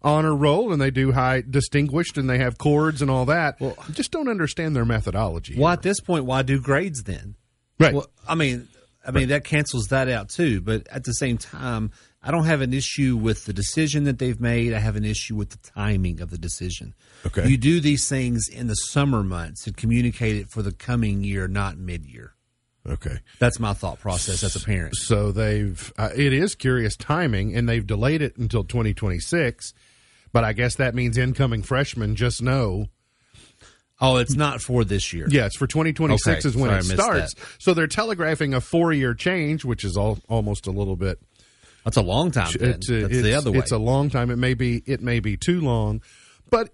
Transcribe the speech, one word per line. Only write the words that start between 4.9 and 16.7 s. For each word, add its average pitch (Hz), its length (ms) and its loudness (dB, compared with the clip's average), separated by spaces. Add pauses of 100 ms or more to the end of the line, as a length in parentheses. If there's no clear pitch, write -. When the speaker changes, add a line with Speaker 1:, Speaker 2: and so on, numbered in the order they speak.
Speaker 2:
Well, 143 120 4
Speaker 1:
here. 175 60 4
Speaker 2:
at 170 100 -2
this 196 160 0
point, 160 260 -2
why 131 160 2
do 135 180 0
grades 139 440 0
then? 98 320 -10 (440)
Speaker 1:
Right. 156 140 6
Speaker 2:
Well, 139 140 -2 (200)
I 165 60 -2
mean, 131 340 0 (380)
I 131 60 -6
mean, 135 120 4
Speaker 1:
Right. 127 60 0
Speaker 2:
that 143 140 2
cancels 143 460 0
that 131 200 2
out 107 200 -4
too. 123 320 0
But 110 280 -2
at 127 140 -8
the 123 100 -4
same 120 240 -2
time, 117 540 -6 (320)
I - 60 -6
don't 160 160 2
have 156 160 2
an 127 100 0
issue 131 460 0
with 110 280 0
the 104 80 -6
decision 143 500 0
that 135 160 0
they've 123 200 -2
made. 117 340 0
I 110 60 -2
have 107 160 0
an 107 100 -2
issue 110 300 -4
with 104 140 -4
the - 80 -18 (160)
timing 95 480 0
of 85 80 -8
the 87 80 -10
decision. 90 560 -8 (320)